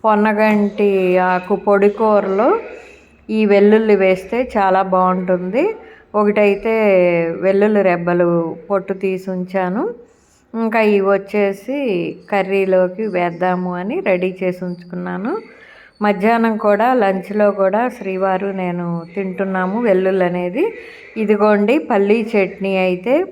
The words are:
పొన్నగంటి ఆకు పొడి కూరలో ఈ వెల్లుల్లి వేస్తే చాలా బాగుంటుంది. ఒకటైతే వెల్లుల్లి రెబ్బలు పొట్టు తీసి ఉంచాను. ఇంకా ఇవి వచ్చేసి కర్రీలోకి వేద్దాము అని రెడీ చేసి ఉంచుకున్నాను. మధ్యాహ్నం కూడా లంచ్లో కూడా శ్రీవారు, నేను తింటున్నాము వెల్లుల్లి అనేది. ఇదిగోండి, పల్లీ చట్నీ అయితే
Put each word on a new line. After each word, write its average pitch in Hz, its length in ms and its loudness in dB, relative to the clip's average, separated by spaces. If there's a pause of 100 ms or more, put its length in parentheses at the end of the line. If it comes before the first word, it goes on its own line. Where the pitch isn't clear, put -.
పొన్నగంటి 208 840 2 (400)
ఆకు 185 260 -2 (120)
పొడి 202 220 4 (100)
కూరలో 208 500 2 (880)
ఈ - 20 2 (140)
వెల్లుల్లి 208 500 6
వేస్తే 190 360 0 (160)
చాలా 190 260 2 (120)
బాగుంటుంది. 185 680 0 (560)
ఒకటైతే 208 560 2 (720)
వెల్లుల్లి 202 440 2
రెబ్బలు 175 400 2 (380)
పొట్టు 190 280 -4 (100)
తీసి 190 300 -4
ఉంచాను. 185 480 -4 (680)
ఇంకా 226 280 0 (120)
ఇవి 196 220 2
వచ్చేసి 202 640 -4 (520)
కర్రీలోకి 190 760 0 (120)
వేద్దాము 180 540 -2 (100)
అని 247 160 -4 (120)
రెడీ 185 220 0 (100)
చేసి 180 280 -4
ఉంచుకున్నాను. 180 640 -8 (720)
మధ్యాహ్నం 220 500 0 (100)
కూడా 208 220 2 (140)
లంచ్లో 196 440 0 (140)
కూడా 196 220 2 (160)
శ్రీవారు, 190 520 -2 (120)
నేను 175 260 -4 (260)
తింటున్నాము 190 640 -4 (100)
వెల్లుల్లి 190 420 2
అనేది. 180 360 -2 (580)
ఇదిగోండి, 208 520 2 (160)
పల్లీ 202 260 2 (160)
చట్నీ 196 400 -2 (120)
అయితే 185 300 -2 (180)